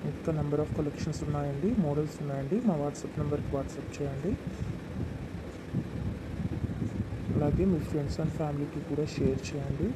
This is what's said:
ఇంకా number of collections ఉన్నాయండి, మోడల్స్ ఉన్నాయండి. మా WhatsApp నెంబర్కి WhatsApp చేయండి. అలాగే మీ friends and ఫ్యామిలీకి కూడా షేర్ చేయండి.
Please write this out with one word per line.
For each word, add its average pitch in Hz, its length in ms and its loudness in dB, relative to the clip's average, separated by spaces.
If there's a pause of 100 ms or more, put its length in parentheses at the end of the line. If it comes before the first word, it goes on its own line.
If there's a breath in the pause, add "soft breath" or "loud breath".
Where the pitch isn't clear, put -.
ఇంకా - 300 -2
number 147 240 2
of 147 140 -2
collections 151 480 -2
ఉన్నాయండి, 143 440 0 (160)
మోడల్స్ 151 380 2
ఉన్నాయండి. 139 340 0 (100)
మా 175 160 6
WhatsApp - 380 -4
నెంబర్కి 147 360 0
WhatsApp 135 400 -4
చేయండి. 139 340 0 (3000)
అలాగే 147 380 6
మీ 156 60 4 (120)
friends 143 320 0
and - 160 2
ఫ్యామిలీకి 147 500 0
కూడా 147 160 2 (120)
షేర్ 131 320 4
చేయండి. 143 460 0